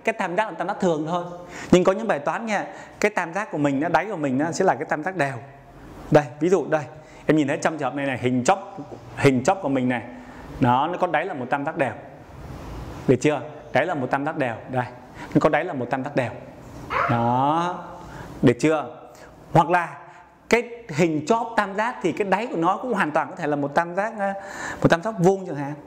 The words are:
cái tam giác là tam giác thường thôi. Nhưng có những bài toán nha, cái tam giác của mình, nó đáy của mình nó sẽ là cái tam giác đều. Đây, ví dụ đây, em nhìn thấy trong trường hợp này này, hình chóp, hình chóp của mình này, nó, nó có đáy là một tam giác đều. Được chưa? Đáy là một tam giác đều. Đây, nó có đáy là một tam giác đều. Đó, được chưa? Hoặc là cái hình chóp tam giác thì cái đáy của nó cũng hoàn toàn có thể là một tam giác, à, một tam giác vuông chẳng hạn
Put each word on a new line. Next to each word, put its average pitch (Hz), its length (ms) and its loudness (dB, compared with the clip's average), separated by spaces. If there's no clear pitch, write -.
cái 220 100 2
tam 190 220 -2
giác 214 100 2
là 208 60 -8
tam 170 160 -4
giác 202 120 -4
thường 156 280 2
thôi. 175 160 -2
Nhưng 180 120 8
có 185 80 6
những 214 160 0
bài 165 120 2
toán 170 260 -4
nha, 196 200 -2
cái 208 120 2
tam 170 220 -4
giác 202 180 -4
của 170 60 -4
mình, 143 220 2
nó 165 100 0
đáy 165 160 4
của 208 120 -6
mình 143 200 0
nó 156 140 0
sẽ 175 140 2
là 165 100 6
cái 123 100 -6
tam 151 180 -4
giác 185 120 -4
đều. 139 180 0
Đây, 151 120 8
ví 165 100 2
dụ 175 200 4
đây, 151 140 0
em 156 120 6
nhìn 147 100 4
thấy 147 100 0
trong 165 200 0
trường 139 120 -2
hợp 135 60 -8
này 139 100 -2
này, 131 120 0
hình 127 260 2
chóp, - 340 2
hình 131 260 6
chóp 190 180 4
của 147 80 -2
mình 131 200 2
này, 123 120 0
nó, 131 280 4
nó 175 100 -4
có 180 100 2
đáy 160 180 2
là 196 80 -6
một 131 160 -6
tam 139 160 0
giác 160 120 -6
đều. 131 140 2
Được 131 140 8
chưa? 147 200 2
Đáy 135 120 4
là 180 80 -2
một 131 180 -2
tam 143 140 0
giác 160 120 -4
đều. 123 180 0
Đây, 127 160 -2
nó 151 60 6
có 160 100 4
đáy 151 160 2
là 180 80 -6
một 127 160 -4
tam 131 140 -2
giác 139 120 -6
đều. 123 160 0
Đó, 139 680 2
được 120 180 6
chưa? 156 260 2
Hoặc 156 180 6
là 170 280 2
cái 233 140 4
hình 156 360 2
chóp 233 320 0
tam 196 180 0
giác 226 280 -2
thì 170 80 2
cái 208 160 -2
đáy 196 200 0
của 220 100 -6
nó 175 200 2
cũng 247 160 -4
hoàn 185 180 0
toàn 147 180 0
có 180 60 -12
thể 170 120 -4
là 147 80 0
một 143 200 -2
tam 170 200 2
giác, 214 240 -2
à, 196 140 -2
một 139 80 4
tam 170 140 4
giác 220 160 -4
vuông 190 280 4
chẳng 160 80 -8
hạn 143 180 -6